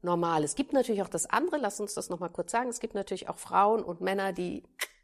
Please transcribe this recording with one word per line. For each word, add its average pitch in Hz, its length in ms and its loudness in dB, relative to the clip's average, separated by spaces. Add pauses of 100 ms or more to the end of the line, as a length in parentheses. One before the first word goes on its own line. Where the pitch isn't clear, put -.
normal. 170 400 4
Es 147 100 -2
gibt - 200 -2
natürlich 240 280 4
auch 190 80 -2
das - 160 -2
andere, 302 320 2
lass 220 220 -2
uns 208 160 -4
das - 140 -6
nochmal 175 200 -4
kurz 175 220 -4
sagen, 247 180 0
es 233 100 -6
gibt 233 140 -6
natürlich 196 360 -4
auch - 100 -10
Frauen 202 440 4
und 170 160 -6
Männer, 190 320 0
die 180 320 -4 (400)